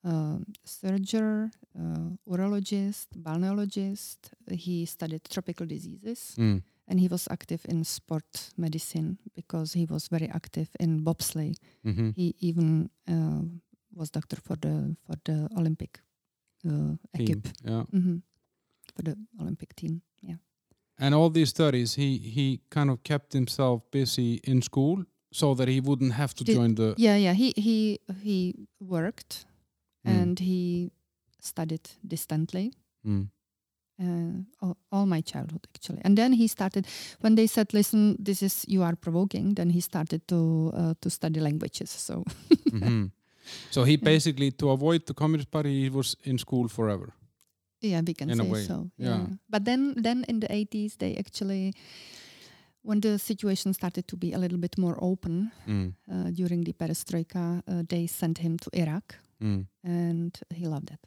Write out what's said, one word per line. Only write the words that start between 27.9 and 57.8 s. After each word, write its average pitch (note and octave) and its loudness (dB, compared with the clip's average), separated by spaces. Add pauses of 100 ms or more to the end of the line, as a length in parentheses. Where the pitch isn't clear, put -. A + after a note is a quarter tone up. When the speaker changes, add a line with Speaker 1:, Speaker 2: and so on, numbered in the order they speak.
Speaker 1:
he F#3 0 (260)
worked F#3 -6 (580)
Speaker 2:
Mm. - 4
Speaker 1:
and F3+ 2
he F3+ 0 (500)
studied D#3+ -6 (180)
distantly. F3 -4 (340)
Speaker 2:
Mm. G2+ 0 (760)
Speaker 1:
Uh, F3 -4 (180)
all, F3+ -4 (140)
all G3 2
my E3 2
childhood, D#3 -8 (120)
actually. - -10
And G3+ 8
then B3 6
he A3+ 6
started, F#3+ -2 (340)
when A3 8
they A3 8
said, G#3+ 2
"Listen, G#3 6
this G3 -2
is, - 0
you F#3+ 4
are E3+ 2
provoking," F#3+ 0
then F3 2
he F3 4
started D#3+ -4
to, D#3+ 2
uh, E3 0
to - -4
study D#3+ -2
languages, D3+ -2
so. - -6 (240)
<laughs> - 6
Speaker 2:
Mm-hmm. A2 2 (640)
So B2+ 4
he C#3 8
Speaker 1:
Yeah. D3+ 4
Speaker 2:
basically, D3 4
to C#3+ 2
avoid D#3 2
the C#3 -8
Communist D#3 0
Party, C#3+ 0
he C3+ 2
was C3 -2
in B2+ 0
school A#2+ 0
forever. G#2 -2 (680)
Speaker 1:
Yeah, F#3 2
we F3 -2
can C#3+ -4
Speaker 2:
In A#2 2
a A2 2
Speaker 1:
say - 0
Speaker 2:
way, G#2 0
Speaker 1:
so, - -6
Speaker 2:
yeah. B2 -4 (100)
Speaker 1:
yeah. F3+ -2 (220)
But G#3 -2
then, C4+ 2
then A#3+ 0
in A3+ 0
the A3 -2
eighties, G#3 -4
they - -4
actually, G3 -4 (1080)
when G#3 0
the G#3 2
situation F#3+ -2
started F3+ -4
to - -10
be F3 -4
a - -4
little F3+ 0
bit F3 -4
more F3 0
open, F#3 -2 (160)
Speaker 2:
Mm. F#2+ -2 (160)
Speaker 1:
uh, F3+ -2
during F3 0
the E3+ -4
perestroika, E3+ -4
uh, F3 -2